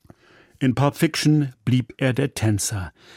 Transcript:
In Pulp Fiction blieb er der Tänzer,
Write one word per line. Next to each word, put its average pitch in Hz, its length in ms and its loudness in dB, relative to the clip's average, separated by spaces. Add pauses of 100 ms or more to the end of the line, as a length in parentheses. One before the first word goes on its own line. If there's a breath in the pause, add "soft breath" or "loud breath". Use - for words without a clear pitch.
(600 soft breath)
In 127 160 2
Pulp 139 200 2
Fiction 151 580 0 (100)
blieb 123 340 0
er 131 160 0
der 135 200 -2
Tänzer, 101 600 -4 (240 loud breath)